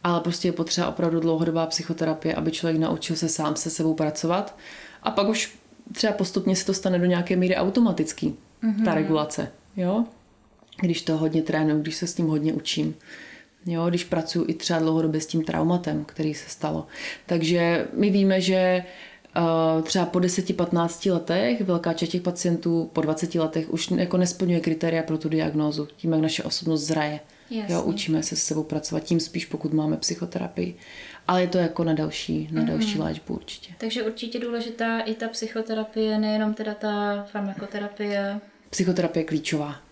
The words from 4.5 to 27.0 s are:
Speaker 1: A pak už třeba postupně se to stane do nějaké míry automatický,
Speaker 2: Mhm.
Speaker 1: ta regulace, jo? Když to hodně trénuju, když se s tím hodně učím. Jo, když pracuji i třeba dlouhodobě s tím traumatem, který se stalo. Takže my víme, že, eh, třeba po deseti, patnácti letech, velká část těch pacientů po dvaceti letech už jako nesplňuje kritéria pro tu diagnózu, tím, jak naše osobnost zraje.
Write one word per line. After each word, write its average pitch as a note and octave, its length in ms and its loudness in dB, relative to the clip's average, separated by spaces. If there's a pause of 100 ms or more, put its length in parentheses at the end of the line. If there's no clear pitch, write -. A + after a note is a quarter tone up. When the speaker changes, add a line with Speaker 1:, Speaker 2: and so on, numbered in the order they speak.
Speaker 1:
A A3+ 80 2
pak G3+ 180 2
už - 280 -2 (360)
třeba G#3+ 200 2
postupně F#3+ 420 2
se F3+ 100 -2
to G3 80 2
stane F#3 260 2
do F3 60 4
nějaké F3+ 300 2
míry F3+ 200 4
automatický, F#3+ 800 2 (260)
Speaker 2:
Mhm. A3 240 2
Speaker 1:
ta G#3+ 100 4
regulace, D3+ 560 0 (260)
jo? F#3+ 260 2 (800)
Když E3+ 200 2
to D#3+ 160 0
hodně D#3+ 240 2
trénuju, D#3 400 2
když D#3 140 -4
se F3 120 -4
s F3+ 60 -4
tím E3 140 2
hodně D#3 260 2
učím. D#3 420 -2 (720)
Jo, E3+ 240 0
když F3 140 0
pracuji E3 440 0
i D#3+ 60 -2
třeba E3 260 0
dlouhodobě D#3+ 420 2
s D#3 40 -4
tím D#3+ 180 -2
traumatem, D#3+ 640 0
který D#3 280 -4
se - 160 -12
stalo. D#3 380 -4 (380)
Takže E3+ 680 2
my G#3 160 4
víme, F#3+ 320 6
že, F#3 160 4
eh, E3+ 1300 2
třeba F3 220 2
po F3+ 140 0
deseti, F3+ 340 2
patnácti E3+ 580 0
letech, F#3+ 500 2
velká E3+ 320 0
část E3 160 -2
těch F3+ 120 0
pacientů E3+ 720 0
po D#3+ 80 2
dvaceti D#3 380 0
letech D#3+ 340 0
už D#3+ 180 -4
jako F3+ 260 2
nesplňuje F3 420 2
kritéria E3 440 0
pro D#3+ 140 -2
tu D#3 120 -4
diagnózu, D3+ 580 0 (100)
tím, E3 160 -2
jak D#3 80 4
naše D#3+ 220 0
osobnost D#3+ 380 0
zraje. D3+ 380 0 (300)